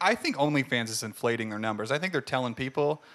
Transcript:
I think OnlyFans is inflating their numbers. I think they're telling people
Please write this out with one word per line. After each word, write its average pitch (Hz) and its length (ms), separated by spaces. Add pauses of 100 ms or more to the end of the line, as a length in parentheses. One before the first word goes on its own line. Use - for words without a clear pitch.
I 208 140
think 277 220
OnlyFans 135 520
is 110 140
inflating 113 460
their 104 100
numbers. 110 320
I 147 80
think 185 140
they're 139 80
telling 123 340
people 147 480 (120)